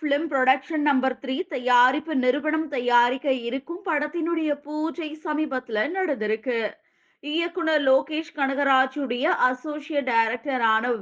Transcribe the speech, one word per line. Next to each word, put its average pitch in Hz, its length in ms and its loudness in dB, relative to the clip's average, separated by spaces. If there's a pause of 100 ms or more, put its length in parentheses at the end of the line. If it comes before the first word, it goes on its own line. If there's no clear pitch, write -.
ஃபிலிம் 294 280 0
புரொடக்ஷன் 269 480 2
நம்பர் 269 420 2
த்ரீ 269 280 -4
தயாரிப்பு 254 680 2
நிறுவனம் 294 520 0
தயாரிக்க 247 640 2
இருக்கும் 269 520 -4
படத்தினுடைய 320 680 -2
பூஜை 302 680 -6
சமீபத்துல 262 720 -2
நடந்திருக்கு. 226 720 -2 (500)
இயக்குனர் 320 640 -2
லோகேஷ் 277 520 0
கனகராஜுடைய 269 880 0
அசோசியேட் 285 840 -2
டைரக்டரான 226 800 0 (140)